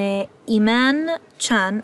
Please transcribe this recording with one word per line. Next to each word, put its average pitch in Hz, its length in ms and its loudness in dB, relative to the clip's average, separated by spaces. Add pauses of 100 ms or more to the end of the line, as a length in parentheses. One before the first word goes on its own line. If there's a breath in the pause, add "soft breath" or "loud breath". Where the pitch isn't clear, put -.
(480)
إيمان 254 680 2 (220)
تشان 208 460 0